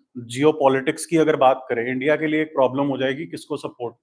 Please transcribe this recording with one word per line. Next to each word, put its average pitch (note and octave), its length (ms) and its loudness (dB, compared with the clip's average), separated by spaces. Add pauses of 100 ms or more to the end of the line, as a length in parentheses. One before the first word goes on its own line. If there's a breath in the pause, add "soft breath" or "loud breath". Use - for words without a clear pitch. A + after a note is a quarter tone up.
(180)
geopolitics C3+ 880 0
की E3+ 100 -2
अगर D#3 200 4
बात C3+ 320 4
करें, A#2 220 -2
India C3 260 0
के D#3 100 -2
लिए D#3 160 0
एक D#3 120 -8
problem C3+ 320 2
हो C3+ 120 -2
जाएगी C#3 280 -4
किसको D3+ 300 -10
support A#2+ 460 -10